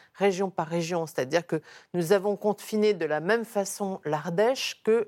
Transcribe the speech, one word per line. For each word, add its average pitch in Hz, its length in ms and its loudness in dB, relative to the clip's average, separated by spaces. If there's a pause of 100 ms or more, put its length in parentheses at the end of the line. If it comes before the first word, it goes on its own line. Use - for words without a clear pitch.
(140)
région 190 360 2
par 170 180 -4
région. 165 380 -2
C'est-à-dire 151 420 -2
que 156 140 -2 (320)
nous 175 180 -2
avons 202 240 2
confiné 208 580 0
de 170 120 -4
la 151 160 0
même 214 240 0
façon 196 580 -4
l'Ardèche 175 800 0
que 220 240 2